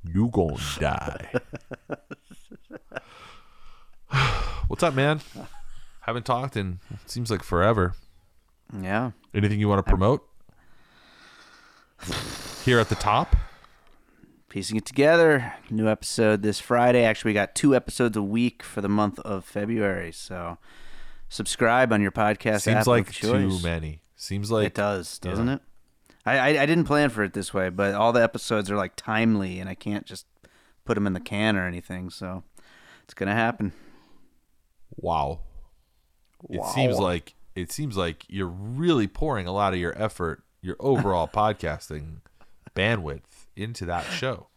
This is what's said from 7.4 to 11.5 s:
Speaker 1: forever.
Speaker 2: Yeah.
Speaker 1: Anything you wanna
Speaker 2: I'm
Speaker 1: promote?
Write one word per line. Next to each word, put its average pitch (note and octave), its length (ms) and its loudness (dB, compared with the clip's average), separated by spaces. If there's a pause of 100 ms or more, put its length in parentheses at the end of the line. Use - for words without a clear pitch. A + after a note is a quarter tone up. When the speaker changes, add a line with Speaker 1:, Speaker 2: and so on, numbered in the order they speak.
Speaker 1:
forever. F#2 520 2 (840)
Speaker 2:
Yeah. G#2 320 -2 (220)
Speaker 1:
Anything G#2 260 2
you G#2 80 2
wanna G2 140 4
Speaker 2:
I'm - 80 -6
Speaker 1:
promote? G2+ 380 4 (2250)